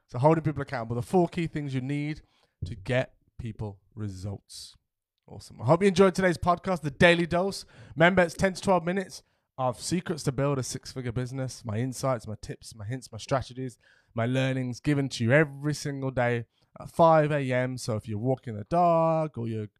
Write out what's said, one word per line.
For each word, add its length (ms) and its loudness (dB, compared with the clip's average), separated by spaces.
So 120 -12
holding 240 4
people 200 -4
accountable, 320 -6
the 60 -2
four 260 2
key 200 -4
things 260 -6
you 80 -2
need 400 -6
to 100 -8
get 380 -2
people 420 -10
results. 800 -10
Awesome. 340 -18
I 40 -6
hope 160 4
you 60 4
enjoyed 280 6
today's 220 2
podcast, 440 -2
The 100 -4
Daily 340 6
Dose. 380 -2
Remember, 280 6
it's 100 0
ten 200 0
to 80 -14
twelve 220 2
minutes 400 -6
of 220 -2
secrets 440 -4
to 80 0
build 260 0
a 60 -2
six-figure 480 -10
business, 520 -8
my 140 -4
insights, 500 -2
my 140 -10
tips, 340 -14
my 100 -14
hints, 260 -10
my 60 -12
strategies, 600 -6
my 120 -2
learnings 540 -2
given 280 0
to 160 -6
you 80 4
every 420 2
single 380 -6
day 340 0
at 100 -16
five 420 6
A 200 -2
M. 260 0
So 180 -4
if 120 -6
you're 100 -6
walking 380 -4
the 100 -10
dog, 720 2
or 100 -6
you're 220 -6